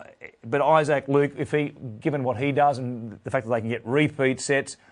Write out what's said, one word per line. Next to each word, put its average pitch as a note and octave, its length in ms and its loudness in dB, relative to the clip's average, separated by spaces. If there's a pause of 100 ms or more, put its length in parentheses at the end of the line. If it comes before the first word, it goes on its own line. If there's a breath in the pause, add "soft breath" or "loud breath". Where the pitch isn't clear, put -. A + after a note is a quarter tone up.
(460)
but C#3 160 0
Isaac D3 460 4
Luke, C#3+ 280 4
if C3 140 -6
he, D3+ 240 -2 (260)
given C#3+ 240 -2
what B2 140 -2
he C#3 140 0
does C#3+ 260 4
and A#2+ 460 -8
the B2 80 -8
fact A2 160 -2
that A#2 80 0
they A#2 40 2
can A2+ 120 -4
get A#2 160 -4
repeat C3+ 520 2
sets C#3 380 -2 (140 soft breath)